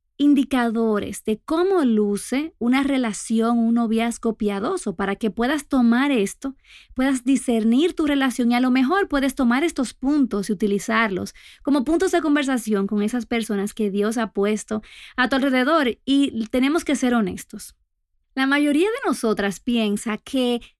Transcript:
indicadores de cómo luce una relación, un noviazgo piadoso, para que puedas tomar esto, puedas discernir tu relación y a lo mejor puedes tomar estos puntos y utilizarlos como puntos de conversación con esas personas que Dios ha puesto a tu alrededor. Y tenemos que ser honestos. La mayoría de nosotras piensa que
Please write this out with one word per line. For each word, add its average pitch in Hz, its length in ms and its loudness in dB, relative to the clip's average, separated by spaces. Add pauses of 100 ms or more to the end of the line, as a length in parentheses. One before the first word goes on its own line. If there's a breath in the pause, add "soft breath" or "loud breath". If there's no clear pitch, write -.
(180)
indicadores 233 1080 0
de 214 180 -2
cómo 359 400 0
luce 220 720 0
una 254 260 2
relación, 233 760 0
un 233 140 2
noviazgo 226 640 -2
piadoso, 202 580 -4
para 196 220 -2
que 226 120 -4
puedas 254 380 -2
tomar 247 420 2
esto, 269 460 -2 (380 loud breath)
puedas 262 320 0
discernir 254 680 2
tu 320 100 -2
relación 269 440 0
y 240 60 2
a 247 60 2
lo 254 100 2
mejor 277 380 2
puedes 277 260 0
tomar 254 300 2
estos 285 280 -4
puntos 254 560 0
y 220 40 -2
utilizarlos 202 840 -2 (280 loud breath)
como 285 200 2
puntos 339 300 0
de 339 80 2
conversación 254 640 0
con 208 140 -2
esas 220 240 -2
personas 214 480 -4
que 208 180 -2
Dios 202 260 -2
ha 220 140 -4
puesto 214 500 -2 (360 loud breath)
a 254 100 2
tu 277 80 0
alrededor. 262 680 2
Y 269 420 0
tenemos 277 380 0
que 294 100 0
ser 247 180 0
honestos. 208 640 -4 (600)
La 269 100 0
mayoría 294 400 2
de 466 220 -4
nosotras 208 520 -2
piensa 214 560 -2
que 247 420 -2 (200 loud breath)